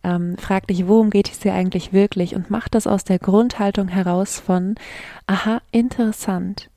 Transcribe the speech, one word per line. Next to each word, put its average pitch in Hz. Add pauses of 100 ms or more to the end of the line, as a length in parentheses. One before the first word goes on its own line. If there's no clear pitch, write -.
ähm, 175
frag -
dich, 180
worum 214
geht 202
es -
dir 196
eigentlich 185
wirklich? 190
Und 185
mach 220
das -
aus 208
der 185
Grundhaltung 202
heraus 180
von, 180 (500)
"Aha, 214 (120)
interessant. 214